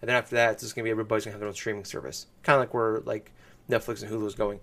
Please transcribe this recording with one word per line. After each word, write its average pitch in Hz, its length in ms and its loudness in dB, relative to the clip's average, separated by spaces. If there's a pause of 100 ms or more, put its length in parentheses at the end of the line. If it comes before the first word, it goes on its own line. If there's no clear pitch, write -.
and 113 80 -4
then 123 60 4
after 120 200 0
that, 117 180 6
it's 104 100 -12
just 110 120 -10
gonna 117 80 -4
be 113 80 0
everybody's 110 340 0
gonna 107 80 -10
have 104 60 -12
their 104 80 -4
own 101 80 -6
streaming 104 300 -6
service, - 420 -10 (160)
kinda 143 160 6
like 120 140 0
where, 110 280 2
like, 107 300 -6 (380)
Netflix 113 340 0
and 104 80 -8
Hulu 107 160 -2
is 98 80 -8
going. 104 280 -2